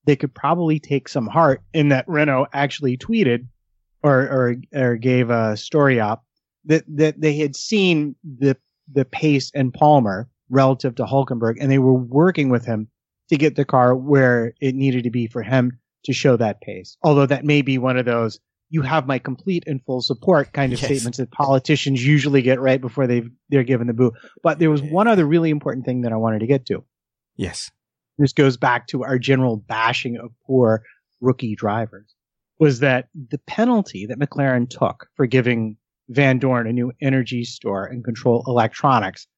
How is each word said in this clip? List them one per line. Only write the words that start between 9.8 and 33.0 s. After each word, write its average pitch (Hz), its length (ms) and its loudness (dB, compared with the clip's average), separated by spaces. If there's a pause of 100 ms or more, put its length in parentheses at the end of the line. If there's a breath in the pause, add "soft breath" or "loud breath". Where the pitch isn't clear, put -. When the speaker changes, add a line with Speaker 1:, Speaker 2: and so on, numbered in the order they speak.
Speaker 1:
relative 131 460 0
to 127 80 -4
Hulkenberg, 117 560 -2
and 135 120 0
they 135 60 4
were 131 160 4
working 135 560 2
with 120 160 0
him 110 220 -4 (420)
to 160 80 2
get 147 180 0
the 139 100 -2
car 127 300 4
where 127 640 2
it 131 140 -2
needed 131 300 0
to 117 80 -4
be 120 160 -2
for 113 160 -8
him 123 360 0 (260)
to 139 80 -4
show 127 240 2
that 110 240 -4
pace. 95 420 -16
Although 143 240 4
that 139 180 -2
may 147 160 2
be 131 160 -2
one 127 200 -2
of 123 80 -2
those, 117 340 -2 (300)
"You 156 120 -2
have 135 260 -2
my 131 120 -2
complete 175 480 -6
and 139 180 -6
full 127 160 -4
support" 143 520 0
kind 135 200 -2
of 117 60 -4
Speaker 2:
Yes. 131 80 -4
Speaker 1:
statements 123 320 -4
that 127 120 -6
politicians 135 760 0
usually 139 360 2
get 127 180 2
right 131 220 2
before 131 240 -4
they've, 120 240 -2 (200)
they're 135 140 2
given 120 240 -2
the 120 60 -2
boot. 117 200 2 (280 loud breath)
But 156 160 0
there 160 140 2
was 147 120 0
one 175 240 0
other 196 180 4
really 165 260 2
important 139 340 -4
thing 127 160 -2
that 117 120 -2
I 113 40 -2
wanted 110 220 0
to 110 80 -4
get 135 200 0
to. 92 160 -6 (520)
Speaker 2:
Yes. - 340 -10 (480)
Speaker 1:
This 143 160 2
goes 135 240 4
back 123 300 -2
to 127 160 -6
our 131 160 -2
general 127 380 0
bashing 113 600 -4
of 120 140 -16 (160)
poor 117 360 2 (380 soft breath)
rookie 120 340 -2
drivers, 107 580 -6 (460)
was 143 200 2
that 127 300 0 (200)